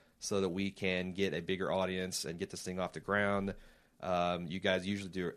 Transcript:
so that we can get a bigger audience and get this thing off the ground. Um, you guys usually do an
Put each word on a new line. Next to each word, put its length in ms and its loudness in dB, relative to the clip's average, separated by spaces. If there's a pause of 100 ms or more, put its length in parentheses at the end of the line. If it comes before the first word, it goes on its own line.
(200)
so 220 0
that 80 2
we 220 0
can 420 0
get 200 0
a 80 -2
bigger 300 0
audience 540 0
and 120 -4
get 140 -4
this 100 -8
thing 180 -4
off 140 -2
the 60 -8
ground. 540 2 (480)
Um, 460 0
you 120 -6
guys 260 4
usually 240 -2
do 180 -2
an 100 -2